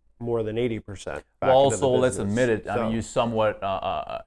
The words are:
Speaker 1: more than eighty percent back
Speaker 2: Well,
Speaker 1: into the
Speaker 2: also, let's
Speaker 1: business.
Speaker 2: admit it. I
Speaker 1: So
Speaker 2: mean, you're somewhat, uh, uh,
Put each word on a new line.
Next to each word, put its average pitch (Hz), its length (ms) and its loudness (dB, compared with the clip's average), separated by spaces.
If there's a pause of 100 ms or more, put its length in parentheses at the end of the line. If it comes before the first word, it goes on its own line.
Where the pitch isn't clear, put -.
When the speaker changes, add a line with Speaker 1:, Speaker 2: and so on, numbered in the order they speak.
(220)
Speaker 1:
more 117 220 -2
than 107 140 -4
eighty 117 220 -2
percent 80 440 -10 (160)
back 101 100 0
Speaker 2:
Well, 135 160 8
Speaker 1:
into 131 120 2
the 139 100 0
Speaker 2:
also, 127 140 4
let's 127 160 2
Speaker 1:
business. 101 140 -2
Speaker 2:
admit 120 180 2
it. 107 180 0
I 98 80 -2
Speaker 1:
So 113 80 0
Speaker 2:
mean, 110 100 -2
you're 113 100 -2
somewhat, 110 580 0
uh, 95 40 -6
uh, 90 600 -4